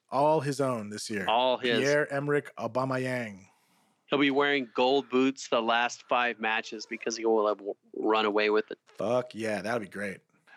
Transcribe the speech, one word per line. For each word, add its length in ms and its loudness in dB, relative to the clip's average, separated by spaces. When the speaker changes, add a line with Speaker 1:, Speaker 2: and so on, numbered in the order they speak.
Speaker 1:
all 300 4
his 200 -4
own 300 -2
this 200 -10
year. 180 -4
Speaker 2:
All 300 2
his. 220 0
Speaker 1:
Pierre-Emerick 760 0
Aubameyang. 840 -4
Speaker 2:
He'll 120 0
be 120 4
wearing 440 2
gold 360 2
boots 380 0
the 120 2
last 480 0
five 320 0
matches 480 -2
because 280 -6
he 100 -2
will 200 4
have 120 0
w-, 160 -8
run 300 2
away 240 2
with 220 0
it. 80 -12
Speaker 1:
Fuck 380 -2
yeah, 260 -4
that'd 220 -4
be 60 -12
great. 300 -8